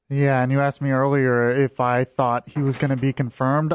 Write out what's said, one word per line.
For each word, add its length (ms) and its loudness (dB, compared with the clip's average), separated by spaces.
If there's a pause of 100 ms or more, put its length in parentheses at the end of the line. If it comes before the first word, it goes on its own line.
Yeah, 340 0
and 100 0
you 80 2
asked 200 -2
me 120 -2
earlier 580 2
if 300 -2
I 240 0
thought 440 -2
he 140 -4
was 160 -2
gonna 180 0
be 160 0
confirmed. 640 -2